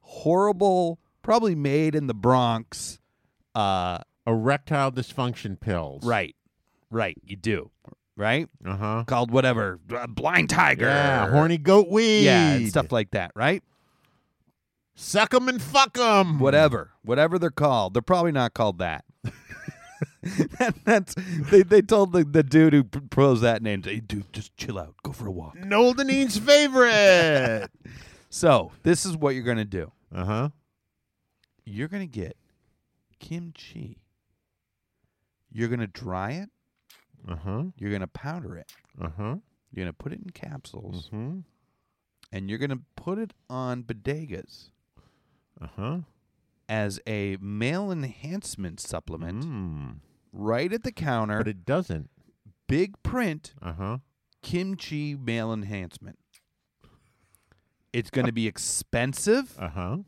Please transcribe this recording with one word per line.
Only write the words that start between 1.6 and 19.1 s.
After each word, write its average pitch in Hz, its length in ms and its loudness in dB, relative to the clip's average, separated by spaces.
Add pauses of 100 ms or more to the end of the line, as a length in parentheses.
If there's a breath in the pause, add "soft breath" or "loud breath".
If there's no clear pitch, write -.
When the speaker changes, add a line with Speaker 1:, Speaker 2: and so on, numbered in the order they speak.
Speaker 1:
in 147 140 -2
the 117 60 -4
Bronx, 117 840 0 (560)
uh, 92 440 -2 (280)
Speaker 2:
Erectile 135 640 0
dysfunction 123 680 -6
pills. 78 440 -6
Speaker 1:
Right. 104 300 -2 (560)
Right. 107 340 -4
You 98 120 -14
do. 98 340 -4 (460)
Right? 117 320 -2 (160)
Speaker 2:
Uh-huh. 107 420 -4
Speaker 1:
Called 120 240 0
whatever. 113 480 2 (160)
Uh, 120 140 -8
Blind 156 420 0
Tiger. 147 360 2
Speaker 2:
Yeah, 139 440 2
horny 160 280 4
goat 185 300 6
weed. 214 360 4
Speaker 1:
Yeah, 143 300 6
and 117 140 0
stuff 127 220 0
like 113 220 0
that, 90 240 -4
right? 151 260 0 (1300)
Speaker 2:
Suck - 380 0
'em 254 140 4
and 254 140 -4
fuck 220 360 2
'em. 196 420 4
Speaker 1:
Whatever. 135 520 4 (100)
Whatever 151 360 2
they're 170 120 0
called. 120 440 0
They're 117 80 2
probably 175 300 2
not 127 220 0
called 104 240 0
that. 85 260 -6 (180)